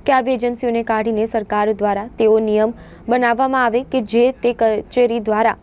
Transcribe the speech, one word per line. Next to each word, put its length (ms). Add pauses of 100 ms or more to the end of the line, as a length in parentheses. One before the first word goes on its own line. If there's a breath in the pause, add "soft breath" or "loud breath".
કે 120
આવી 240
એજન્સીઓને 460
કાઢીને 440
સરકાર 360 (100)
દ્વારા 320 (140)
તેઓ 220
નિયમ 340 (300 loud breath)
બનાવવામાં 600
આવે 240
કે 160
જે 160 (160)
તે 160
કચેરી 720
દ્વારા 400